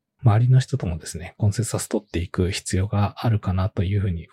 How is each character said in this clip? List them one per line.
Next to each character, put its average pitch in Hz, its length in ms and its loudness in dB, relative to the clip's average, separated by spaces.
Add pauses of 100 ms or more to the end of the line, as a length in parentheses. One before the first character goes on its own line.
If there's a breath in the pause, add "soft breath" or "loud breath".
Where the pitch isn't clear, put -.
(240)
周 113 220 6
り 127 40 4
の 131 80 8
人 131 200 0
と 110 80 -6
も 85 120 -2
で - 80 -16
す - 120 -10
ね、 85 180 -14
コ 110 100 0
ン 104 60 2
セ 113 100 -2
ン - 40 -4
サ - 120 -4
ス - 100 -8
取 - 140 -2
っ - 40 -20
て - 120 -6
い 85 100 -4
く 90 220 0
必 - 280 -4
要 95 100 0
が 101 300 0
あ - 100 -2
る 104 120 2
か 95 120 -2
な 95 160 0
と - 160 -2
い 95 120 -2
う 98 40 0
ふ 98 60 0
う 95 40 -2
に 82 220 -6